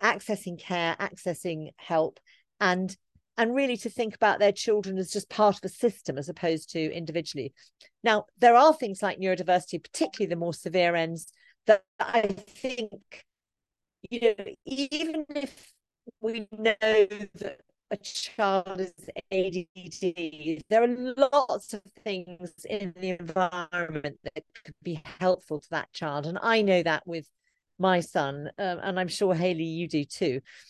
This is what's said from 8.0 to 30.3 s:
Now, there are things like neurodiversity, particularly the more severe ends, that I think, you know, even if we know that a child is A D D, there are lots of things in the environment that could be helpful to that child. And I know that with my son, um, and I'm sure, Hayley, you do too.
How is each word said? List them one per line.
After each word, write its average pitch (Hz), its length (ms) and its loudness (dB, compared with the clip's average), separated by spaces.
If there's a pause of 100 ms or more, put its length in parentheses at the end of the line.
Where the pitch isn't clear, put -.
Now, 214 200 4 (120)
there 240 180 8
are 302 180 10
things 208 300 -4
like 196 160 -2
neurodiversity, 180 640 0
particularly - 460 -4
the 170 100 -2
more 170 140 -2
severe 175 420 2
ends, 165 320 -2 (400)
that 202 160 6 (160)
I 226 220 2
think, 214 1040 -8 (840)
you 233 120 -6
know, 208 240 2 (200)
even 302 640 -4
if 285 440 -8 (480)
we 220 260 -4 (100)
know 214 220 0
that 208 800 0 (340)
a 202 40 -4
child 190 800 -2
is 185 140 -6 (380)
A 190 180 0
D 170 260 -6
D, 165 920 -6
there 226 140 6
are 247 340 -2
lots 269 560 2
of 208 80 -12 (240)
things 180 480 -8 (160)
in 196 280 -4
the 185 120 -6 (100)
environment 165 1040 -2
that - 220 -12 (180)
could - 180 -20
be 160 200 -6 (180)
helpful 180 400 0
to - 120 -18
that 156 200 -4
child. 147 340 -4
And 170 160 -6
I 226 200 4
know 190 220 4
that 160 220 0
with 165 220 -10 (500)
my 185 220 4
son, 143 600 -4
um, 180 220 -4
and 185 180 -4
I'm 185 80 0
sure, 185 260 0
Hayley, 165 300 0
you 165 240 -6
do 147 180 -2
too. 135 340 -4 (300)